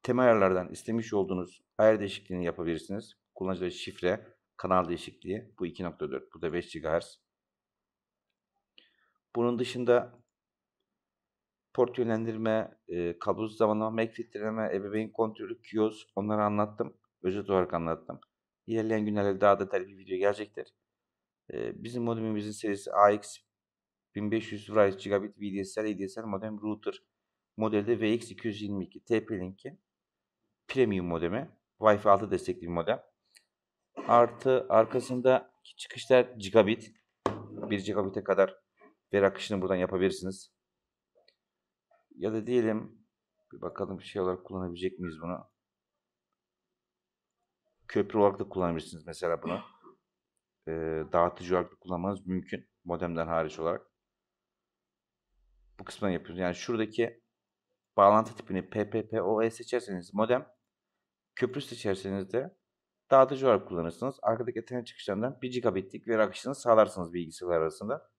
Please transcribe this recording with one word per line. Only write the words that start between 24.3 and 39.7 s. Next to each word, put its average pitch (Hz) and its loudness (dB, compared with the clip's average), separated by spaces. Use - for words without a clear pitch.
beş 110 -4
yüz 101 -10
Verizon 98 4
Gigabit 101 -4
V 101 -8
D 98 -4
S 107 -6
L, - -2
A 104 -4
D 98 -6
S 110 -12
L 113 -12
modem 104 -8
router 107 -6
modelde 107 2
V 107 2
X 117 -4
iki - -10
yüz 101 -6
yirmi 101 -6
iki - -20
T 110 0
P 104 -6
Link'in 98 -12
premium 104 2
modemi. 85 -4
Wi-Fi 107 6
altı 98 6
destekli 90 -4
bir 85 -10
modem. 87 -2
Artı 120 4
arkasındaki 123 2
çıkışlar - 4
gigabit. 107 4
Bir 98 -2
gigabit'e 98 -2
kadar 95 4
veri 98 6
akışını 98 0
buradan 95 0